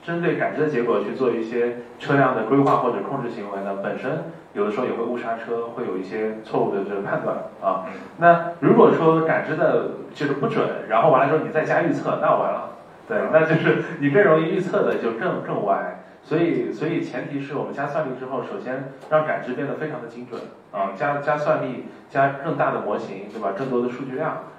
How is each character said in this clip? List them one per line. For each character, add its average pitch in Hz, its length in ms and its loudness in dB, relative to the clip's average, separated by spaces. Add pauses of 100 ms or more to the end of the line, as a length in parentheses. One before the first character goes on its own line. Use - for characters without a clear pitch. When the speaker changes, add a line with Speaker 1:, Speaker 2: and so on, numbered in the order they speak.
Speaker 1:
针 170 180 -4
对 151 160 0
感 - 180 -2
知 143 60 0
的 156 80 2
结 117 140 0
果 104 200 2
去 113 100 -4
做 120 180 0
一 113 120 0
些 120 340 -2 (220)
车 143 160 0
辆 127 200 4
的 110 80 -2
规 127 160 2
划 131 180 4
或 120 140 0
者 107 60 -2 (100)
控 135 160 -4
制 113 60 -4
行 101 220 -8
为 98 120 -6
呢， 101 200 -4
本 104 140 -4
身 156 260 -4 (300)
有 208 120 0
的 - 60 0
时 131 80 -4
候 120 60 0
也 107 60 0
会 113 120 -2
误 120 140 -2
刹 113 200 -4
车， 117 380 -4
会 123 100 -4
有 92 120 -4
一 95 60 -4
些 110 400 -4
错 - 200 0
误 - 120 0
的 98 120 -2
这 101 60 -6
个 98 80 -4
判 156 220 -2
断 107 140 -2 (240)
啊。 95 260 0
Speaker 2:
嗯。 - 60 -10 (240)
Speaker 1:
那 170 420 6
如 160 160 8
果 - 160 10
说 160 300 4
感 160 260 2
知 156 80 -2
的 - 340 2 (240)
就 147 140 -2
是 139 60 2
不 - 140 -2
准， - 160 0 (260)
然 170 120 4
后 165 80 6
完 160 120 6
了 143 100 2
之 160 60 4
后 147 60 0
你 - 80 -6
再 151 120 0
加 156 180 2
预 170 100 2
测， - 300 -2
那 156 140 4
完 - 180 0
了。 - 160 -6 (380)
对， 117 100 0 (140)
那 160 100 6
就 156 140 4
是 - 280 2 (160)
你 139 120 2
更 202 120 6
容 160 160 6
易 160 60 0
预 190 140 0
测 190 240 0
的 113 140 0
就 117 160 -2
更， - 280 -2
更 117 240 -4
歪。 - 300 0 (260)
所 151 160 -2
以， 127 340 2
所 151 160 -4
以 156 140 -2
前 131 260 -6
提 139 120 -4
是 139 160 -8
我 113 80 -4
们 104 100 -8
加 143 140 -4
算 156 180 -2
力 135 40 -6 (100)
之 127 60 -8
后， 117 180 -6
首 202 160 -8
先 135 320 -8 (180)
让 156 160 4
感 147 180 -2
知 127 100 -6
变 143 140 -4
得 123 80 -6
非 156 140 -6
常 123 120 -8
的 117 60 -12
精 120 220 -14
准 110 100 -10 (320)
啊， 98 240 -4
加， 143 220 -2
加 151 200 -2
算 151 260 0
力， 123 220 -8 (240)
加 139 340 2
更 156 120 -4
大 143 160 0
的 113 100 -2
模 104 160 -4
型， - 340 -10
对 110 100 -10
吧？ 98 160 -2
更 131 120 -4
多 120 120 0
的 123 80 0
数 139 140 -8
据 131 120 -8
量， 156 280 -4 (160)